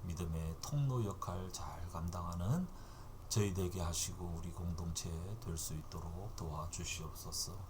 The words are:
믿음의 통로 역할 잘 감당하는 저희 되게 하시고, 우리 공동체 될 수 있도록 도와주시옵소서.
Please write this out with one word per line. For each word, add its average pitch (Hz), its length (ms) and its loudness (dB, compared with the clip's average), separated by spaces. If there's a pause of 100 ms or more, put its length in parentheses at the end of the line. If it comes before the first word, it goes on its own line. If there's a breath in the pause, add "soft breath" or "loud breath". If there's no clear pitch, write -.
믿음의 80 580 0
통로 135 440 4
역할 92 480 0
잘 78 360 -4
감당하는 87 800 2 (600 loud breath)
저희 101 240 6
되게 90 260 2
하시고, 85 580 0
우리 85 140 -2
공동체 85 580 0 (300)
될 82 180 -2
수 80 160 -2
있도록 85 640 -4
도와주시옵소서. 80 1160 -2 (160)